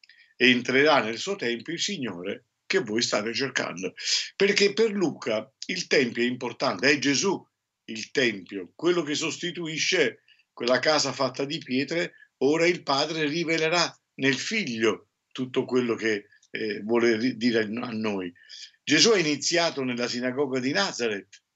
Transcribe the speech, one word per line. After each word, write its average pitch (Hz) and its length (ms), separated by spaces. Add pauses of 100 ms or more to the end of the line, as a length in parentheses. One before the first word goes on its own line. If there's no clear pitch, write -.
(340)
entrerà 127 640
nel 113 160
suo 190 200
tempio 117 360
il 170 80
Signore 104 680 (200)
che 190 140
voi 113 220
state 110 300
cercando". 101 600 (400)
Perché 196 380
per 220 180
Luca 127 580 (180)
il - 200
tempio 120 380
è - 20
importante, 123 640
è 151 80
Gesù 139 420 (440)
il 110 260
tempio, 98 640
quello 170 300
che 147 100
sostituisce 160 1080 (280)
quella 123 280
casa 151 320
fatta - 320
di 143 140
pietre. 147 800
Ora 156 280
il 170 160
Padre 151 460
rivelerà 160 680 (180)
nel 135 200
Figlio 120 760 (200)
tutto 127 340
quello 123 300
che, 104 320 (240)
eh, 104 300
vuole 117 360
ri-, 123 200
dire 113 240
a 113 320
noi. 101 400 (500)
Gesù 160 280
è 208 80
iniziato 151 680
nella 120 240
sinagoga 127 500
di 131 140
Nazareth 120 680 (140)